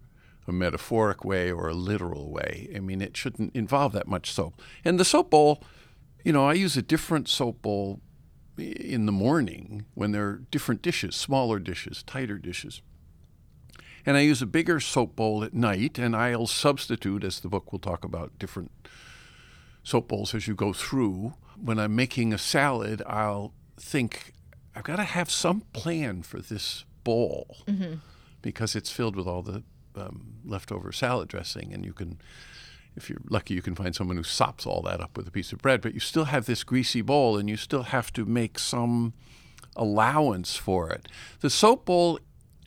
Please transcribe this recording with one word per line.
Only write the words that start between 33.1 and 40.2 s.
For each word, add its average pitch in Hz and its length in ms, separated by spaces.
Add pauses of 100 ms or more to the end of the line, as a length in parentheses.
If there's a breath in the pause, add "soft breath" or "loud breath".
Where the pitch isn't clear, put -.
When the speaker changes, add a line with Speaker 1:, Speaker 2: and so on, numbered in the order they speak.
Speaker 1:
you're - 180
lucky, 101 260
you 90 80
can 95 120
find 92 220
someone 90 220
who 82 40
sops - 440
all - 160
that 87 180
up - 160
with 98 100
a 87 60
piece 95 200
of - 80
bread, 131 200
but 113 140
you - 60
still 160 260
have 131 200
this 117 160
greasy 123 380
bowl, 120 380
and 101 100
you 107 80
still 131 280
have 120 280
to 113 120
make 113 340
some 120 560 (600 loud breath)
allowance 110 800